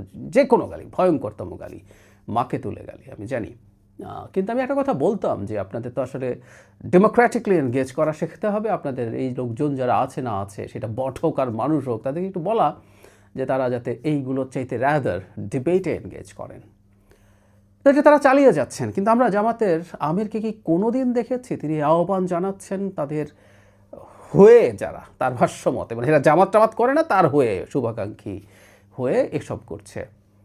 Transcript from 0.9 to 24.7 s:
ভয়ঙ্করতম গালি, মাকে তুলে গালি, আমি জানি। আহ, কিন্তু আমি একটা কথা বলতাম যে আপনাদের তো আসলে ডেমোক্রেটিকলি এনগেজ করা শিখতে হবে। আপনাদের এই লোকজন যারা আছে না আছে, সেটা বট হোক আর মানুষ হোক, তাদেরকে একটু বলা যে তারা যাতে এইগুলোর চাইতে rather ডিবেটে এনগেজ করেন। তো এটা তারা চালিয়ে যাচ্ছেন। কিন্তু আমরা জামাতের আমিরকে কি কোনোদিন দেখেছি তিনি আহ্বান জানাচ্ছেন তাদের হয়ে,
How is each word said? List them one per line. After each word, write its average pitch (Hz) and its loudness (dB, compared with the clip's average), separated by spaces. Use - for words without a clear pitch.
ভয়ঙ্করতম 117 -2
গালি, - -16
মাকে 120 -4
তুলে 101 -10
গালি, - -18
আমি 101 -14
জানি। 117 -8
আহ, 101 -14
কিন্তু 196 -2
আমি 247 -2
একটা 269 -4
কথা 277 -2
বলতাম 185 -2
যে 104 -6
আপনাদের 117 -8
তো 139 -6
আসলে 127 -6
ডেমোক্রেটিকলি 214 4
এনগেজ 131 0
করা 156 -2
শিখতে - -6
হবে। 214 -2
আপনাদের 123 -6
এই 127 -4
লোকজন 127 -4
যারা 123 0
আছে 135 -4
না 107 -4
আছে, 104 -10
সেটা 117 -10
বট 131 -6
হোক 160 -2
আর 127 -2
মানুষ 127 -2
হোক, 110 -4
তাদেরকে 170 -4
একটু 190 -8
বলা 175 0
যে 131 -2
তারা 131 0
যাতে 123 -4
এইগুলোর 131 -2
চাইতে 127 -6
rather 123 0
ডিবেটে 139 -2
এনগেজ - -14
করেন। - -16
তো 277 8
এটা 285 6
তারা 294 8
চালিয়ে 269 6
যাচ্ছেন। 123 -2
কিন্তু 202 0
আমরা 233 4
জামাতের 208 0
আমিরকে 202 -2
কি 220 -6
কোনোদিন 233 0
দেখেছি 247 -4
তিনি 151 -2
আহ্বান 175 2
জানাচ্ছেন 190 -4
তাদের 151 -6
হয়ে, 196 10